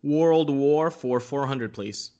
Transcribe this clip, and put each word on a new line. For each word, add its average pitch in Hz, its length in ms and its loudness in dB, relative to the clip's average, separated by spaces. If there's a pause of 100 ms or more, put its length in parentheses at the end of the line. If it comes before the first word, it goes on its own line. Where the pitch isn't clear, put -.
World 156 480 2
War 147 400 2
for 123 300 -2
four 139 260 -4
hundred, 123 260 -6
please. 104 480 -12